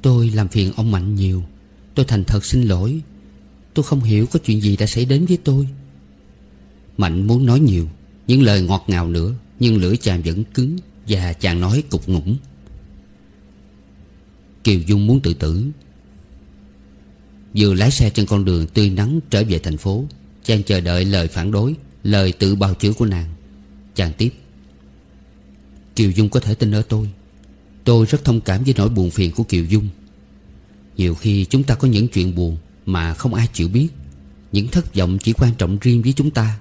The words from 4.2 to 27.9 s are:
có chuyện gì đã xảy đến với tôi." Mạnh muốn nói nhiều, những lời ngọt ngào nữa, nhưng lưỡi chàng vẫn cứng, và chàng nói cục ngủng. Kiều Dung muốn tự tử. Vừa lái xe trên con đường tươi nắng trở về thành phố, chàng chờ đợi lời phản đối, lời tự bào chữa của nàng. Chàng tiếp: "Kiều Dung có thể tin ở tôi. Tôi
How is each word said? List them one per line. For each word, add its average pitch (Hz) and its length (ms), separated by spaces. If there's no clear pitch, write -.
có 156 200
chuyện 107 160
gì 101 160
đã 104 80
xảy 117 200
đến 139 200
với 175 180
tôi." 139 240
Mạnh 92 300
muốn 123 180
nói 120 140
nhiều, 92 280
những 131 140
lời 104 200
ngọt 90 260
ngào 87 200
nữa, 85 260
nhưng 117 180
lưỡi 92 200
chàng 90 240
vẫn 82 220
cứng, 131 340
và 90 260
chàng 87 280
nói 107 280
cục 90 200
ngủng. 92 280
Kiều 98 160
Dung 101 280
muốn 135 140
tự 82 120
tử. 85 320
Vừa 104 160
lái 104 180
xe 113 180
trên 104 160
con 101 200
đường 85 220
tươi 104 220
nắng 104 300
trở 107 140
về 95 160
thành 78 180
phố, 101 280
chàng 107 200
chờ 92 180
đợi 87 240
lời 95 220
phản 92 240
đối, 113 240
lời 98 360
tự 101 160
bào 98 180
chữa 104 200
của 117 120
nàng. 87 280
Chàng 85 220
tiếp: 120 160
"Kiều 101 160
Dung 104 180
có - 100
thể 104 160
tin 110 160
ở 107 100
tôi. 107 280
Tôi 117 220